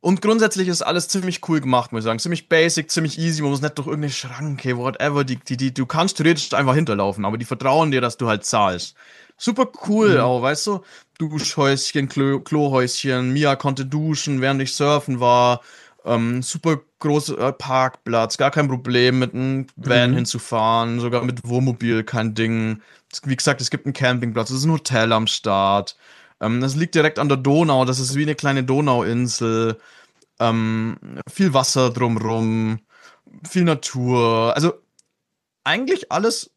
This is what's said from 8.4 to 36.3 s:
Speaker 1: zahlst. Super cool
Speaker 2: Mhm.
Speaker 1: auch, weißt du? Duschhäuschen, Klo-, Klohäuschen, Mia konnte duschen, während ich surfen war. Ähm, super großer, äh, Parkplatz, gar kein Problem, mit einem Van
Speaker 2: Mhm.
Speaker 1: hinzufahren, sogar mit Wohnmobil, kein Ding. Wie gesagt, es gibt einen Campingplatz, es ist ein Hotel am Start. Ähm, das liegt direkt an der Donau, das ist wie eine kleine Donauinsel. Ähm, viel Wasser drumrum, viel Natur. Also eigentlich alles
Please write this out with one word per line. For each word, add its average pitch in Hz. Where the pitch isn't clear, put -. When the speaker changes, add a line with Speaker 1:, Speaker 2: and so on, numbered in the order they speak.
Speaker 1:
zahlst. 95
Super 247
cool 208
Speaker 2:
Mhm. 131
Speaker 1:
auch, 123
weißt 147
du? 202
Duschhäuschen, 143
Klo-, 139
Klohäuschen, 131
Mia 143
konnte 135
duschen, 147
während 135
ich 127
surfen 143
war. 123
Ähm, 120
super 156
großer, 147
äh, 131
Parkplatz, 127
gar 139
kein 147
Problem, 127
mit 127
einem 131
Van 123
Speaker 2:
Mhm. 123
Speaker 1:
hinzufahren, 117
sogar 120
mit 123
Wohnmobil, 120
kein 110
Ding. 110
Wie 135
gesagt, 139
es 123
gibt -
einen 143
Campingplatz, 120
es 131
ist 135
ein 160
Hotel 113
am 110
Start. 98
Ähm, 117
das 135
liegt 165
direkt 156
an 147
der 139
Donau, 139
das 127
ist 131
wie 147
eine 151
kleine 135
Donauinsel. 117
Ähm, 113
viel 190
Wasser 131
drumrum, 113
viel 180
Natur. 123
Also 165
eigentlich 254
alles 214